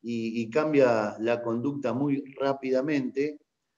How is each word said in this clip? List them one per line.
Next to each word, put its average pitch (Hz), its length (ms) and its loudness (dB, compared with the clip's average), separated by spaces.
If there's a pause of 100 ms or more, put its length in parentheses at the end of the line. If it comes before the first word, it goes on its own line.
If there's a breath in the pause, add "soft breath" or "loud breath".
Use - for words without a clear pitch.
y, 113 380 -4
y 110 80 -4
cambia 123 680 4
la 117 240 0
conducta 120 500 -2
muy 139 300 0 (160)
rápidamente 135 960 0 (400)